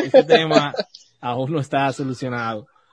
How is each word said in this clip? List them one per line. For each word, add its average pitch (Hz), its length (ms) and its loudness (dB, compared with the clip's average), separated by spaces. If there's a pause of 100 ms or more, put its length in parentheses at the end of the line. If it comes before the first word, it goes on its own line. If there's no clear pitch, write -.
este 143 180 6
tema 156 480 2 (480)
aún 131 320 -4
no 156 80 -2
está 139 320 -2
solucionado. 120 720 -6 (260)